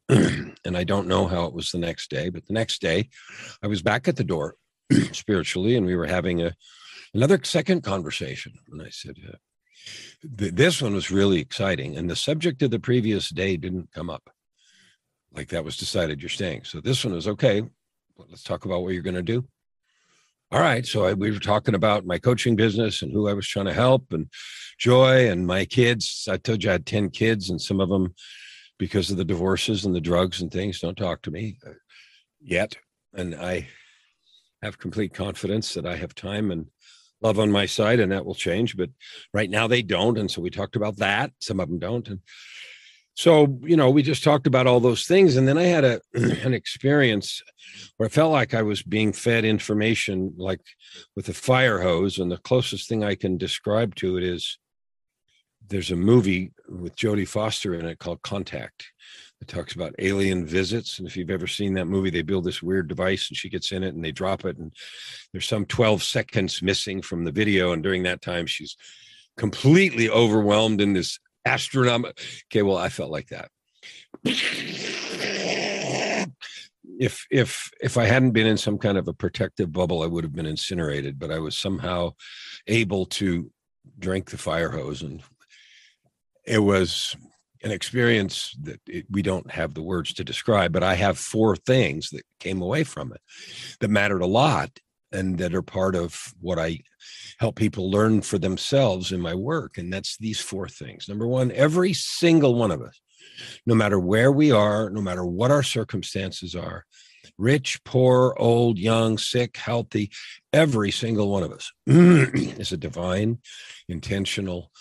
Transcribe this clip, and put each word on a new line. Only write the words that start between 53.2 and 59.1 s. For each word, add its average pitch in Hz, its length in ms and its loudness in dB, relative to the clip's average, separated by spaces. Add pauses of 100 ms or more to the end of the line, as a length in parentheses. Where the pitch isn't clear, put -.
describe 104 580 -2
to 92 200 -2
it 90 80 -2
is 90 340 -6 (1080)
there's 92 260 -4
a 85 40 -2
movie 95 560 2 (160)
with 87 280 -12
Jodie 104 320 0
Foster 107 460 -4
in 82 120 -6
it 82 140 -10
called 87 220 -8
Contact. 82 640 -10 (560)